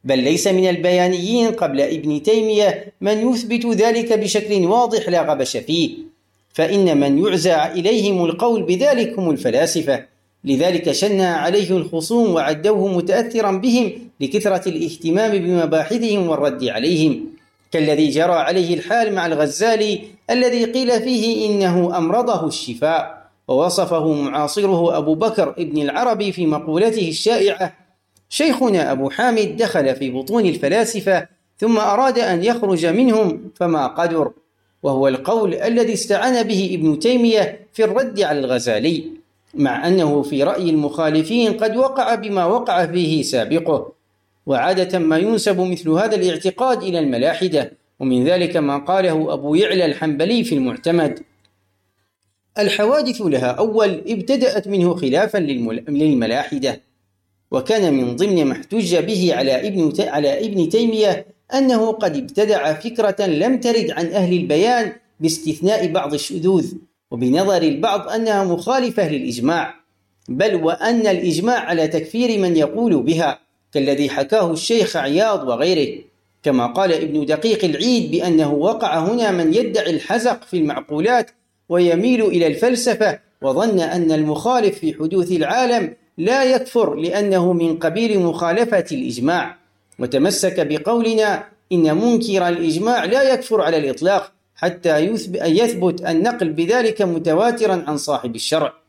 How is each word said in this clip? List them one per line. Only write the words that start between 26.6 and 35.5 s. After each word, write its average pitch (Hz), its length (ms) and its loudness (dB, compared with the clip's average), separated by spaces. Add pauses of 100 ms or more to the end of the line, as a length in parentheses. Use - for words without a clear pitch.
الشائعة: 185 640 0 (560)
"شيخنا 233 640 0
أبو 135 180 -2
حامد 220 460 0
دخل 156 400 0
في 135 140 -4
بطون 185 360 0
الفلاسفة 185 840 0 (300)
ثم 220 200 2
أراد 220 400 2
أن 185 260 0
يخرج 196 420 0
منهم 220 680 2
فما 160 320 0
قدر"، 165 440 0 (520)
وهو 135 260 2
القول 180 460 0